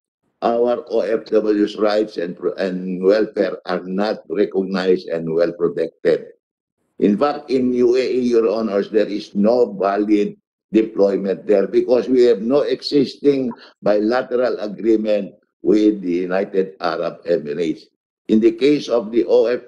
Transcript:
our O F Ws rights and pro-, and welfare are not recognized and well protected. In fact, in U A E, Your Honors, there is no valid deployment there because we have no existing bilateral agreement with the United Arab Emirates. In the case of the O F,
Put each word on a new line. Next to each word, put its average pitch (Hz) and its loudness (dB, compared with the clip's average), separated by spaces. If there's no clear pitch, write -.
our 117 0
O 113 -2
F 110 -2
Ws 104 0
rights 107 0
and 87 -8
pro-, - -4
and 92 -6
welfare 98 0
are 87 -4
not 101 -4
recognized 92 -2
and 82 -4
well 85 2
protected. 85 -2
In 104 2
fact, 147 -2
in 127 0
U 123 2
A 127 0
E, 123 -2
Your 117 2
Honors, 101 -2
there 101 0
is 101 -10
no 110 2
valid 101 0
deployment 98 0
there 98 4
because 120 0
we 127 4
have 117 4
no 120 0
existing 135 0
bilateral 113 0
agreement 107 -2
with 104 2
the 87 -2
United 95 -4
Arab 82 -6
Emirates. 80 -4
In 110 4
the 113 4
case 139 0
of 117 -2
the 113 2
O 117 4
F, 120 -2